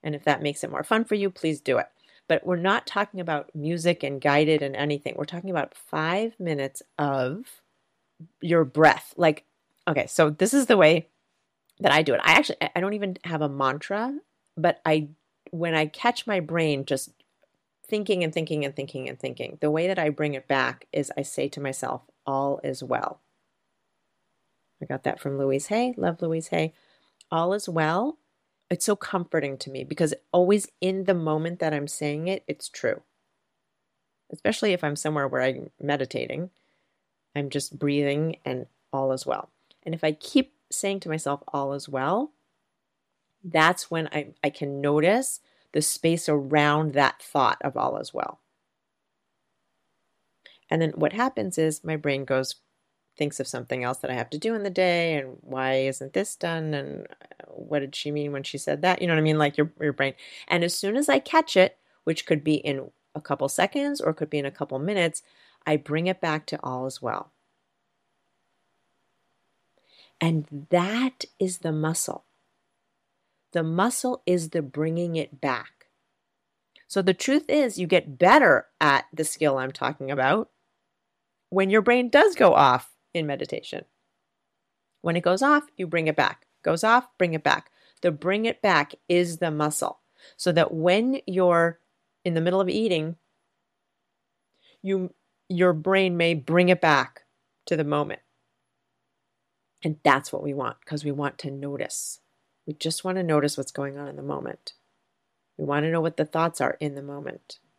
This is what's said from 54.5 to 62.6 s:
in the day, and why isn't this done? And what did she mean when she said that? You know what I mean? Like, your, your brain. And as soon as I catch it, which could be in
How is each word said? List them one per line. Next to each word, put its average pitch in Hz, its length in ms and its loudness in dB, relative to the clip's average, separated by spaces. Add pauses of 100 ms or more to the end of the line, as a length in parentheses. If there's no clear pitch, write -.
in 208 80 -6
the 196 60 -4
day, 175 460 2
and 135 260 -6
why 131 340 -2
isn't 135 380 -2
this 190 220 -2
done? 160 400 -4
And - 320 -10 (400)
what - 320 -6
did 139 160 -8
she - 160 -6
mean 147 200 -4
when 139 120 -8
she 143 160 -10
said 147 240 -4
that? 185 180 2
You 180 60 -2
know 170 60 2
what 156 60 4
I 156 40 2
mean? 156 160 4
Like, 147 180 2
your, 156 220 0
your 147 140 -2
brain. 139 200 -2 (340)
And 170 160 2
as 170 140 -2
soon 202 180 -2
as 294 140 0
I 277 100 4
catch 320 380 2
it, 185 200 6 (260)
which 160 220 -4
could 147 180 0
be 151 120 2
in 139 360 -4 (240)